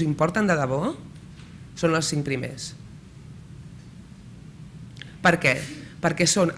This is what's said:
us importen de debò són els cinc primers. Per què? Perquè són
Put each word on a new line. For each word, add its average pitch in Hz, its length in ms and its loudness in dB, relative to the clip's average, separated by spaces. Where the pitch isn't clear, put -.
us - 20 6
importen 170 480 4
de 165 80 6
debò 143 320 2
són 165 160 4
els 160 160 2
cinc 147 160 2
primers. 131 460 -4
Per 170 160 6
què? 135 160 4
Perquè 165 240 4
són 175 320 6